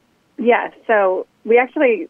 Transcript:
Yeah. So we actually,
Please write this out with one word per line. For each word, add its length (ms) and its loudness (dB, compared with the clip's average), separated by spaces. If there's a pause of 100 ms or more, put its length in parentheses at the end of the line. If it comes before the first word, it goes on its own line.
(380)
Yeah. 320 0 (160)
So 400 0 (180)
we 140 2
actually, 520 -2